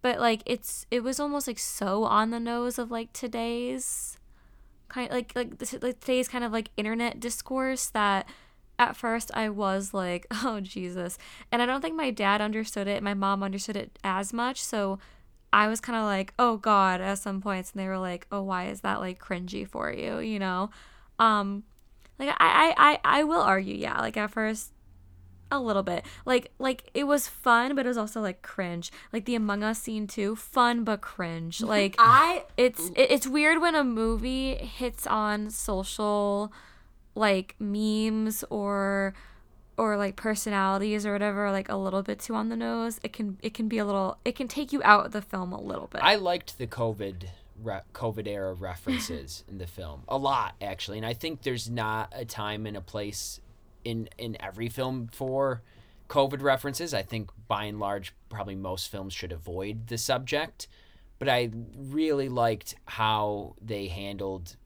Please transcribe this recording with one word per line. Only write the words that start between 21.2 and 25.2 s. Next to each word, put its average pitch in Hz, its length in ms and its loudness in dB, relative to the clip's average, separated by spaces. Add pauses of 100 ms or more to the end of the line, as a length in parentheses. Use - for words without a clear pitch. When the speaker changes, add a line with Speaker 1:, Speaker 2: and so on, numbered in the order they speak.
Speaker 1:
like, 277 100 0
I, - 100 0
I, 330 380 8
I, 294 220 8 (220)
I - 20 6
will 320 180 4
argue, 190 340 4
yeah, - 260 -2
like, 220 160 -2
at 208 120 -2
first, 220 420 -4 (800)